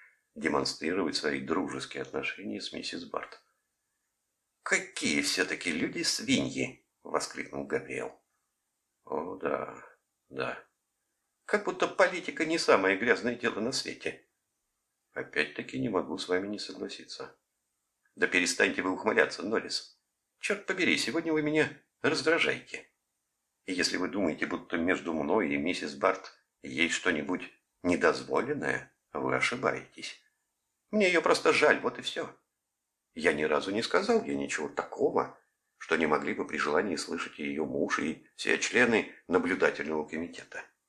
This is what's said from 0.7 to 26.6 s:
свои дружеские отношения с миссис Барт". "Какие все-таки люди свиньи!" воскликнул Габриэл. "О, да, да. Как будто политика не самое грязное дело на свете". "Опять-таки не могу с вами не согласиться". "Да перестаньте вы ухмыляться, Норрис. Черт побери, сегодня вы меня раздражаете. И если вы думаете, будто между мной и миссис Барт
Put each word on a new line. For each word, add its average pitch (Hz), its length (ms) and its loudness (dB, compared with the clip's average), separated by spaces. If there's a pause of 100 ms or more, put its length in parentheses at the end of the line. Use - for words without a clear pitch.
свои 71 240 -2
дружеские 67 640 -4
отношения - 580 -6
с - 100 -8
миссис - 320 -8
Барт". - 380 -10 (1200)
"Какие 143 600 0
все-таки 85 500 0
люди 165 300 -2
свиньи!" 131 840 -2 (160)
воскликнул 71 600 -6
Габриэл. 67 520 -6 (880)
"О, 82 320 -6
да, 69 400 -4 (540)
да. 65 340 -6 (800)
Как 208 220 0
будто 170 240 0
политика 180 560 2
не 160 120 2
самое 98 400 6
грязное 117 380 2
дело 113 240 -2
на 117 140 -2
свете". - 520 -6 (840)
"Опять-таки - 680 -6
не 127 100 -2
могу 82 280 -2
с - 120 -6
вами 92 180 0
не 104 120 -8
согласиться". - 800 -12 (800)
"Да 92 120 2
перестаньте 90 540 2
вы 92 100 0
ухмыляться, 92 520 2
Норрис. - 520 -4 (500)
Черт 202 220 -4
побери, 165 280 2
сегодня 160 380 0
вы 156 80 2
меня 151 260 2 (360)
раздражаете. - 840 0 (800)
И 92 80 -6
если 87 240 0
вы 87 120 -2
думаете, 85 360 0
будто 87 320 -4
между 85 340 0
мной 80 380 2
и 71 80 0
миссис 76 380 -2
Барт 92 420 0 (240)